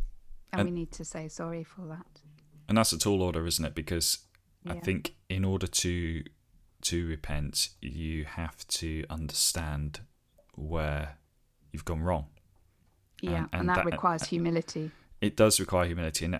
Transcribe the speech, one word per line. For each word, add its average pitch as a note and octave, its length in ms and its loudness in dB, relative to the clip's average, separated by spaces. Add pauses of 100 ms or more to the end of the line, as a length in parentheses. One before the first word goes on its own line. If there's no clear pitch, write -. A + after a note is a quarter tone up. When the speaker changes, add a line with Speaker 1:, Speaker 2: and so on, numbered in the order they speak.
(540)
Speaker 1:
And F#3+ 80 2
Speaker 2:
And F#3+ 80 4
Speaker 1:
we - 20 -2
need E3+ 220 -4
to E3 120 -10
say D#3+ 220 -8
sorry E3 360 -6
for - 240 -16
that. D#3+ 340 -14 (480)
Speaker 2:
And G#2+ 80 6
that's A2 160 6
a E2 40 -2
tall G2 240 4
order, E2+ 240 2
isn't E2 200 0
it? C2 100 -6
Because E2 440 0 (460)
I - 100 -4
Speaker 1:
Yeah. F2 60 -8
Speaker 2:
think - 340 0 (120)
in F#2 180 0
order F#2+ 220 2
to, F2 560 0 (580)
to F2 260 0
repent, D2 640 -2 (120)
you D#2 440 -4
have - 440 -8
to D#2 400 -4
understand D2+ 920 -2 (540)
where D2+ 640 -2 (540)
you've - 140 -8
gone D#2+ 160 -2
wrong. D#2+ 260 0 (920)
Speaker 1:
Yeah, F#3 100 -2
Speaker 2:
And, E3+ 60 2
Speaker 1:
and E3 120 -2 (120)
Speaker 2:
and F3+ 80 2
Speaker 1:
that F3+ 60 4
Speaker 2:
that F#3 100 4
Speaker 1:
requires E3+ 420 2
humility. E3 640 0 (300)
Speaker 2:
It G#2 140 2
does G#2+ 240 8
require F2+ 260 4
humility, E2 400 -2
and, F2 140 2